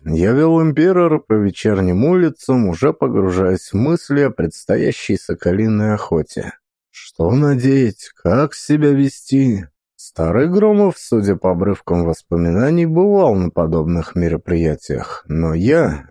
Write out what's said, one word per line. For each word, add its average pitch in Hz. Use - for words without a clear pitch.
Я 82
вел 160
Император 160
по -
вечерним 98
улицам, 156
уже 131
погружаясь 95
в -
мысли 143
о 139
предстоящей -
соколиной 107
охоте. -
«Что -
надеть, 135
как 127
себя 151
вести?» 135
Старый 113
Громов, 202
судя 104
по 92
обрывкам 87
воспоминаний, 87
бывал 180
на 90
подобных 82
мероприятиях, 82
но 80
я, 98